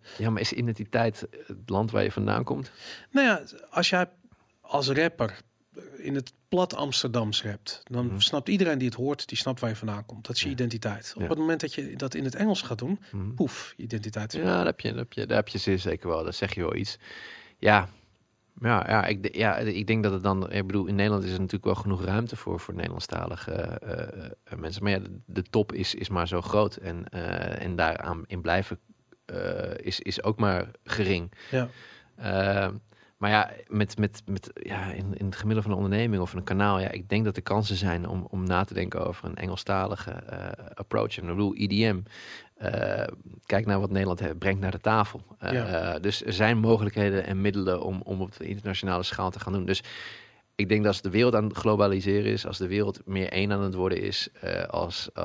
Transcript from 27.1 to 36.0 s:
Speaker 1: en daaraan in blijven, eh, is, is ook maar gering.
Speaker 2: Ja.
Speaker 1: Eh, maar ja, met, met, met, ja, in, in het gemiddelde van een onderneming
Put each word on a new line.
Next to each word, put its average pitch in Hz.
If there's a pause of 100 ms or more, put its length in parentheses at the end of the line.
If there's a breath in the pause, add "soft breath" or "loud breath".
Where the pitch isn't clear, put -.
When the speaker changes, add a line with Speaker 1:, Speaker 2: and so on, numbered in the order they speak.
Speaker 1:
en 92
daaraan 82
in 90
blijven, 90 (460)
eh, 92 (400)
is, -
is -
ook 107
maar 98 (120)
gering. 92 (200 loud breath)
Speaker 2:
Ja. 123 (460 loud breath)
Speaker 1:
Eh, 98 (500 soft breath)
maar 104
ja, 107 (160)
met, 104
met, 104
met, 98
ja, 98
in, 98
in 98
het 95
gemiddelde 107
van -
een 98
onderneming 101